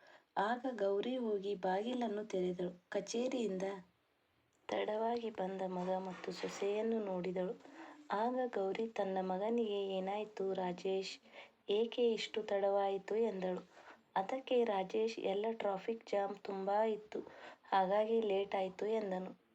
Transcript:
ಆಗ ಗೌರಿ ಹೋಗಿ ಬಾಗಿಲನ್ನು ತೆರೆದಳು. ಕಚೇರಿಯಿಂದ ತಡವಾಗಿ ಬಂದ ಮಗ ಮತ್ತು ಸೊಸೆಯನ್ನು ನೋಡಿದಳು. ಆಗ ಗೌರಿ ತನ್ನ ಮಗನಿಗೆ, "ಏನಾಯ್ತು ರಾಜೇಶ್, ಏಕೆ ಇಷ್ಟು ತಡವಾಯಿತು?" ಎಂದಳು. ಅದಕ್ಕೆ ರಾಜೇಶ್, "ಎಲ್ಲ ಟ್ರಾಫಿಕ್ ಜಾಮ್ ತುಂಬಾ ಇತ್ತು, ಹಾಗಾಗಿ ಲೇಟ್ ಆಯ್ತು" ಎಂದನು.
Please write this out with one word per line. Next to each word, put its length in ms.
ಆಗ 360
ಗೌರಿ 440
ಹೋಗಿ 380
ಬಾಗಿಲನ್ನು 680
ತೆರೆದಳು. 480
ಕಚೇರಿಯಿಂದ 800
ತಡವಾಗಿ 600
ಬಂದ 360
ಮಗ 320
ಮತ್ತು 340
ಸೊಸೆಯನ್ನು 720
ನೋಡಿದಳು. 500
ಆಗ 360
ಗೌರಿ 420
ತನ್ನ 320
ಮಗನಿಗೆ, 680
"ಏನಾಯ್ತು 640
ರಾಜೇಶ್, 640
ಏಕೆ 440
ಇಷ್ಟು 300
ತಡವಾಯಿತು?" 760
ಎಂದಳು. 440
ಅದಕ್ಕೆ 480
ರಾಜೇಶ್, 560
"ಎಲ್ಲ 320
ಟ್ರಾಫಿಕ್ 540
ಜಾಮ್ 300
ತುಂಬಾ 480
ಇತ್ತು, 360
ಹಾಗಾಗಿ 560
ಲೇಟ್ 340
ಆಯ್ತು" 320
ಎಂದನು. 440